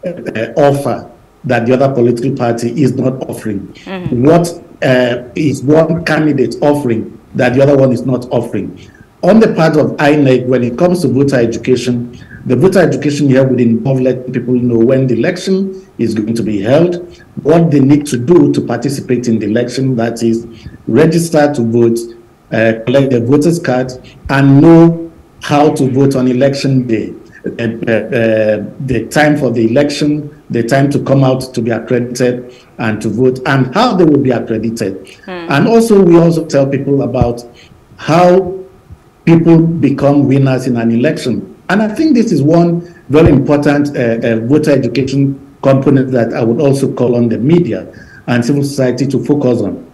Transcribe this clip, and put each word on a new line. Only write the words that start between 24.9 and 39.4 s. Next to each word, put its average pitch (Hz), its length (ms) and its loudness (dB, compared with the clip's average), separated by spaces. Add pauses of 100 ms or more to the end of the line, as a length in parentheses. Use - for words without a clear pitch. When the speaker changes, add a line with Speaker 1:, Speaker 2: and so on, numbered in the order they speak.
Speaker 1:
how 147 320 2
to 131 160 0
vote 135 240 2
on 127 140 0
election 131 580 0
day, 107 260 -2 (320)
uh, 117 60 -6
uh, 117 140 -8
uh, 110 1000 0 (220)
the 123 240 -4
time 147 260 2
for 135 140 -2
the 117 180 0
election, 143 800 -2
the 117 140 -2
time 139 280 0
to 131 140 -2
come 135 200 2
out 131 280 -2
to - 80 -6
be 113 100 -2
accredited 120 840 -4 (240)
and 110 240 -4
to 117 60 -4
vote, 127 380 0
and 135 280 0
how 226 200 0
they 180 100 2
will 143 180 2
be 127 80 0
accredited. 113 800 -6 (160)
Speaker 2:
Hmm. - 60 -16 (200)
Speaker 1:
And 143 180 2
also, 226 340 4
we 170 140 6
also 165 300 2
tell 139 200 0
people 135 360 -2
about 120 420 -2 (520)
how 180 580 2 (680)
people 165 340 4